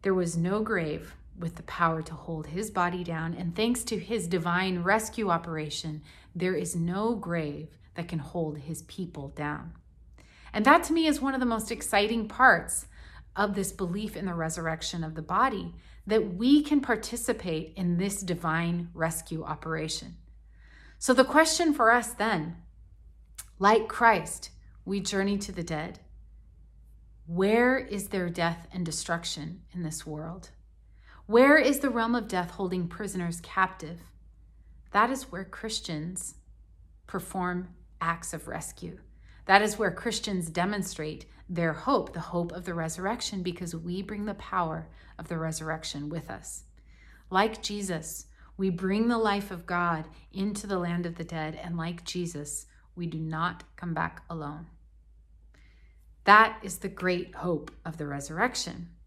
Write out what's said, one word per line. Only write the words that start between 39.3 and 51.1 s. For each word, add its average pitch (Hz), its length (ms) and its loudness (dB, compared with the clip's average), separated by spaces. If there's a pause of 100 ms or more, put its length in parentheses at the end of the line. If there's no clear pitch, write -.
That 196 160 10
is 208 160 0
where 202 140 2
Christians 185 580 -4
demonstrate 170 760 -4 (240)
their 165 240 0
hope, 240 400 0
the 170 60 -6
hope 170 320 -4
of 175 140 -10
the 180 80 -6
resurrection, 170 720 -4
because 175 320 -6
we 175 260 -6
bring 208 240 -8
the 208 100 -6
power 165 520 -4 (320)
of 165 80 -12
the 170 100 -4
resurrection 160 720 -6
with 160 200 -8
us. - 340 -12 (640)
Like 208 320 2
Jesus, 185 680 -6 (280)
we 190 140 0
bring 190 380 0
the 240 100 2
life 202 340 0
of 175 140 -10
God 170 400 0 (260)
into 202 360 -4
the 196 120 0
land 175 260 -2
of 170 100 -6